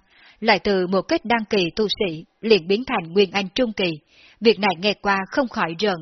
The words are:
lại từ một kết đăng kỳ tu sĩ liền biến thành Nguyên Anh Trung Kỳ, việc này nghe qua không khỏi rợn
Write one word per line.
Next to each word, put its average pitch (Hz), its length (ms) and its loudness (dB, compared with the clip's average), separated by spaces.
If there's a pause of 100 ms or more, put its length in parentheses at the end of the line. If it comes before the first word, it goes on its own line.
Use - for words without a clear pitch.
(400)
lại 214 200 2
từ 190 280 0
một 190 140 2
kết 320 240 -2
đăng 226 240 0
kỳ 185 260 2
tu 220 120 0
sĩ 165 380 -4 (160)
liền 196 260 4
biến 202 200 0
thành 175 260 -4
Nguyên 190 180 2
Anh 190 180 -4
Trung 233 240 -2
Kỳ, 185 180 -2 (500)
việc 208 180 4
này 202 200 0
nghe 196 140 0
qua 196 240 -2 (140)
không 269 160 0
khỏi 170 320 -4
rợn 196 220 0